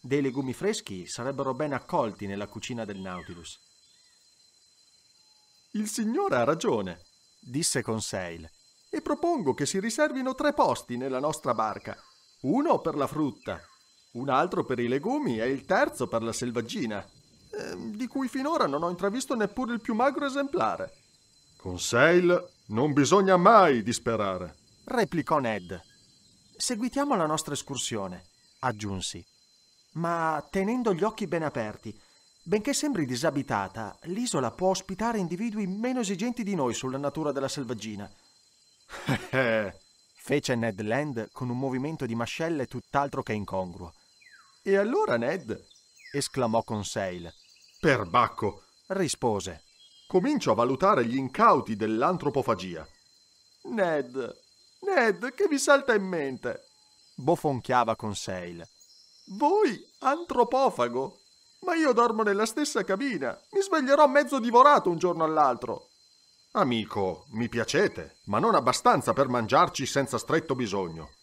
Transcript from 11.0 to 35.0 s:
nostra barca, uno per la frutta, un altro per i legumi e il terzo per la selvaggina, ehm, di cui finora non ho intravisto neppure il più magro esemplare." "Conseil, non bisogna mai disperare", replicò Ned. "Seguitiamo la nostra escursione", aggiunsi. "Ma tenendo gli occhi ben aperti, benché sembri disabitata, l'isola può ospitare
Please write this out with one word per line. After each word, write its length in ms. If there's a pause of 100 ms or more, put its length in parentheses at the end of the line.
nostra 320
barca, 420 (480)
uno 360
per 160
la 120
frutta, 540 (540)
un 140
altro 360
per 140
i 80
legumi 540
e 80
il 160
terzo 420
per 160
la 100
selvaggina, 720 (460)
ehm, 460
di 100
cui 220
finora 400
non 160
ho 40
intravisto 460
neppure 400
il 60
più 120
magro 320
esemplare." 680 (640)
"Conseil, 920 (160)
non 260
bisogna 440
mai 460
disperare", 720 (300)
replicò 560
Ned. 420 (760)
"Seguitiamo 600
la 100
nostra 280
escursione", 720 (340)
aggiunsi. 680 (680)
"Ma 540
tenendo 460
gli 80
occhi 240
ben 160
aperti, 580 (440)
benché 280
sembri 340
disabitata, 960
l'isola 500
può 160
ospitare 500